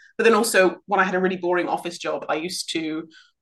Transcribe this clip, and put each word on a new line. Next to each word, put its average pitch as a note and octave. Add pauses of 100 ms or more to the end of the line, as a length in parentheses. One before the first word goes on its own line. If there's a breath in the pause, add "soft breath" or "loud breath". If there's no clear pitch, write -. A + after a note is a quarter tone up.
(180 soft breath)
But A3+
then A3+
also, G3+ (100)
when F#3+
I F#3+
had F#3
a F#3
really F#3
boring F3
office E3+
job, D#3
I D3+
used F3
to D#3+ (340 loud breath)